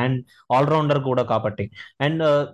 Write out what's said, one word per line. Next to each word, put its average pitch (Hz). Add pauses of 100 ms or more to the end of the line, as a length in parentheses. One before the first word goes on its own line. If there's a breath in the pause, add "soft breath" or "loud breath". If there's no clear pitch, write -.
And 131 (360 soft breath)
all 147
rounder 147
కూడా 127
కాబట్టి. 107 (360 loud breath)
And, 160
ఆ, 147